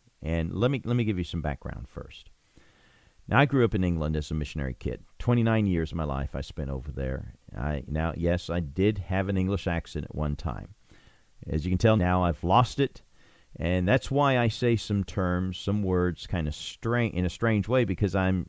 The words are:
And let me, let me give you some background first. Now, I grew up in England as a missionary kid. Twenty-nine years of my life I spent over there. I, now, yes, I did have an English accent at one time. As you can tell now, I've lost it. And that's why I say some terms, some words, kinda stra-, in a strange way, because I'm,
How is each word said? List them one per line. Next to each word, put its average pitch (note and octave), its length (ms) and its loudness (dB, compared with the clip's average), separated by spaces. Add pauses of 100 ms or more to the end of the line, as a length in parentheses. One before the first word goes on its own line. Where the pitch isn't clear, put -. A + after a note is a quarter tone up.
(220)
And E2 300 0
let A2 180 2
me, G#2+ 140 -2
let A#2+ 120 0
me A#2+ 80 2
give G#2 120 0
you F2+ 80 -2
some E2+ 180 -6
background - 460 -6
first. - 400 -16 (1000)
Now, A2 100 4
I C#3+ 80 6
grew C3 180 4
up A2 100 2
in F#2 100 2
England D#2 320 0
as D2+ 140 -4
a D#2+ 40 -2
missionary C#2+ 400 -4
kid. - 300 -8 (140)
Twenty-nine A2+ 480 2
years E2 260 0
of E2+ 40 -6
my D#2+ 80 -2
life C#2 300 -4
I C#2 80 -4
spent - 260 -8
over C#2 220 -6
there. C2+ 460 -6 (200)
I, C#2+ 300 -4
now, D#2 300 0
yes, E2+ 340 0
I F2 100 -2
did F#2+ 380 0
have F#2+ 300 0
an F#2+ 100 0
English F#2+ 280 0
accent E2 380 -4
at - 100 -12
one D2 220 -2
time. A1 380 -8 (720)
As D#2 180 -2
you F2+ 60 -2
can F2+ 80 2
tell A2 180 6
now, F2+ 280 4
I've E2 200 0
lost A#2 360 4
it. - 220 -2 (560)
And F2+ 300 2
that's B2+ 220 2
why C3+ 260 4
I A#2+ 120 2
say A#2+ 280 2
some G2+ 260 -2
terms, F#2 540 -2
some G2+ 260 -2
words, F2+ 440 0
kinda D#2+ 260 -2
stra-, A#2 540 -2
in F2+ 180 -2
a F2 60 0
strange G#2+ 380 0
way, B2 160 2
because F#2+ 300 0
I'm, F#2 340 2